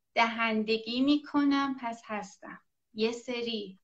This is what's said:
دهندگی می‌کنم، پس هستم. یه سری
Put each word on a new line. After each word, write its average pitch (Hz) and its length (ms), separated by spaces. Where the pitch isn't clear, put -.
دهندگی 226 840
می‌کنم، 277 800
پس 233 240
هستم. - 560
یه 220 180
سری 233 720